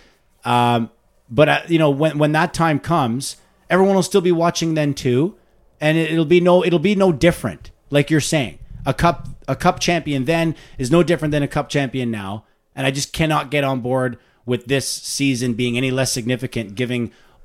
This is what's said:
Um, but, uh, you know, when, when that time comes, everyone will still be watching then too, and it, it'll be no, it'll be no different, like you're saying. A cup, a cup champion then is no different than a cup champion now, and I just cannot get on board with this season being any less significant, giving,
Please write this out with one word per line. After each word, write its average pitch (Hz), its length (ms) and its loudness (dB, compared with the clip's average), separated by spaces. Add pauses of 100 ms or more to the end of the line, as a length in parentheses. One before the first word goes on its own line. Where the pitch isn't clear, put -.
(440)
Um, 120 460 2 (400)
but, 147 180 4
uh, 143 200 2
you 165 100 2
know, 156 120 4
when, 143 280 0
when 151 140 2
that 156 220 0
time 160 240 2
comes, 135 580 -2 (340)
everyone 190 240 4
will 190 80 2
still 196 180 2
be 180 120 2
watching 165 420 0
then 147 200 0
too, 139 420 0 (440)
and 156 180 2
it, 160 140 0
it'll 165 120 2
be 170 160 6
no, 180 240 4
it'll 170 140 2
be 196 160 2
no 190 180 2
different, 139 580 -2 (200)
like 143 200 2
you're 156 100 2
saying. 131 380 -4 (280)
A 139 60 0
cup, 170 340 0 (220)
a 135 80 -2
cup 180 240 0
champion 147 460 -2
then 165 280 0 (220)
is 123 140 -4
no 170 120 6
different 156 300 0
than 147 100 0
a 139 60 -2
cup 147 220 -4
champion 127 400 -2
now, 104 340 -8 (320)
and 135 100 -2
I 135 40 0
just 139 240 -6
cannot 151 360 0
get 143 140 0
on 135 160 -2
board 127 380 -2 (260)
with 120 220 -4
this 131 220 -2
season 127 680 -2
being 120 240 -2
any 131 120 -2
less 127 220 -2
significant, 117 600 -6
giving, 120 360 -4 (340)